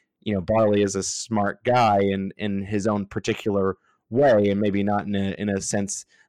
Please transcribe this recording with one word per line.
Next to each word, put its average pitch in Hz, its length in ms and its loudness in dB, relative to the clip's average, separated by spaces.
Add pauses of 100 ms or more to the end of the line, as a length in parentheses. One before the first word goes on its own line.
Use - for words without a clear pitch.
(200)
you 110 140 -4
know, 95 60 0
Barley 104 420 2
is 101 120 0
a 95 80 -2
smart - 640 -4
guy 120 360 4
in, 98 360 0
in 98 260 -4
his 101 240 -4
own 104 200 0
particular 101 720 -2 (320)
way, 113 420 4
and 101 100 0
maybe 101 240 0
not 104 220 -2
in 101 100 -2
a, 98 200 -2
in 104 120 -4
a 98 120 0
sense, - 460 -4 (220)